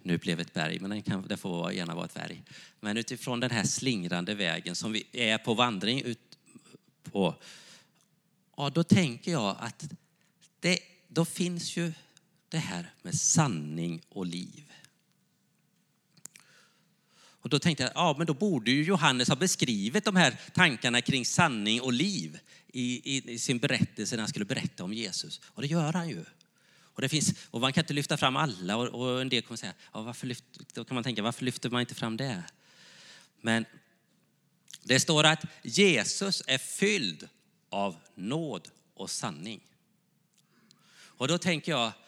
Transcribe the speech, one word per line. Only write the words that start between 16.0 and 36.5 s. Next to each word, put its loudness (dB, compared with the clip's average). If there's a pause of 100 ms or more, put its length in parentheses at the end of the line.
Och -14
då 2
tänkte 0
jag, -2
ja, 4
men 0
då 2
borde 0
ju 4
Johannes 4
ha 4
beskrivit 2
de 2
här 6 (140)
tankarna 4
kring 0
sanning 2
och 0
liv 0 (280)
i, -4
i, -6
i -6
sin 0
berättelse 0
när -2
han -2
skulle -4
berätta -4
om -4
Jesus. -6
Och -14
det -2
gör 2
han -4
ju. -8 (560)
Och -12
det 2
finns, 2 (160)
och -4
man 2
kan 2
inte -4
lyfta 0
fram 2
alla, 0
och, 0
och -2
en -2
del 2
kommer -10
säga, -10 (180)
"Ja, -8
varför -10
lyft-" -12
då -10
kan -8
man -2
tänka, -2
"Varför -2
lyfter -2
man 2
inte -2
fram -4
det?" -4 (960)
Men 0 (1160)
det 4
står 4
att 4 (180)
Jesus 2
är 2